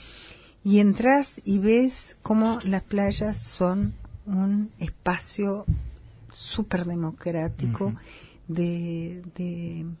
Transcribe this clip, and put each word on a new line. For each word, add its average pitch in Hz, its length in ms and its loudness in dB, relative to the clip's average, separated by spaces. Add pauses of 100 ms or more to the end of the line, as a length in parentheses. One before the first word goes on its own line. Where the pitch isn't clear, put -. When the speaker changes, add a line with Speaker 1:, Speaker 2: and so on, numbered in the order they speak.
(640)
Speaker 1:
y 202 160 8
entrás 233 640 4
y 196 160 2
ves 233 640 2
cómo 220 420 2
las 190 200 0
playas 202 540 0
son 196 560 0 (320)
un 202 540 0
espacio 196 880 -4 (680)
súper 190 540 -4
democrático 165 1000 -4
Speaker 2:
Ujú. 156 80 -4 (520)
Speaker 1:
de, 170 760 -4 (120)
de, 170 500 -6 (140)